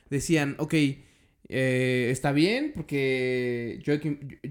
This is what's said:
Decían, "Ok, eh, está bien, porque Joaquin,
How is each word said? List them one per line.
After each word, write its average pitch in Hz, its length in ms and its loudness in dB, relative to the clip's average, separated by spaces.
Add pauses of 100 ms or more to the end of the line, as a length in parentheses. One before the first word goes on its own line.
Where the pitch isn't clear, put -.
Decían, 143 500 0
"Ok, 151 140 -2 (760)
eh, 127 600 2
está 135 200 0
bien, 220 440 2
porque 127 1120 -2
Joaquin, 147 540 -4 (120)